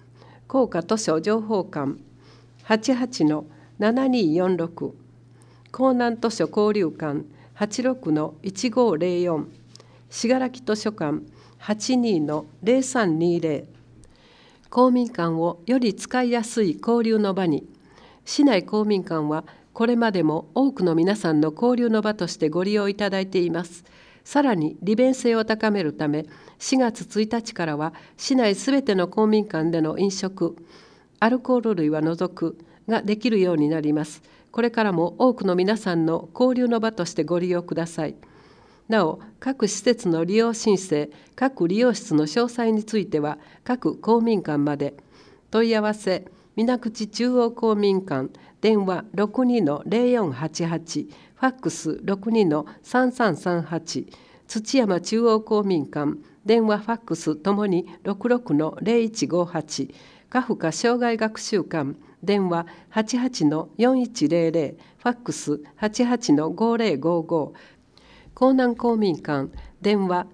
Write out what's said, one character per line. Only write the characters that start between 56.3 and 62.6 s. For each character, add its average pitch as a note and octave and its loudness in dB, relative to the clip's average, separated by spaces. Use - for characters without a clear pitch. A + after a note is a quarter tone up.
電 A3+ 4
話 G#3 2
フ G#3 -12
ァ A3+ -4
ッ A3+ -2
ク - -6
ス D#3 -2
と F#3 -2
も G#3 0
に F3+ 0
六 G3+ -4
六 A#3+ 0
の D3+ 0
零 A3+ 2
一 A3 -2
五 F3 0
八、 D#3+ -6
家 B3+ 0
父 A#3+ -4
か - -2
障 A#3 0
害 A#3 0
学 A3 -4
習 F#3+ -2
館、 D3 -4
電 G3 0
話 E3+ -2